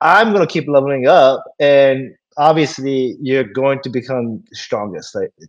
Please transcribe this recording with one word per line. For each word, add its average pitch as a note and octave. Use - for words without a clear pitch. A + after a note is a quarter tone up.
"I'm G3+
gonna F#3
keep D3
leveling C#3
up," C#3
and C#3
obviously C3+
you're C3
going C3
to C3+
become A#2+
strongest. G#2
Like, F#2+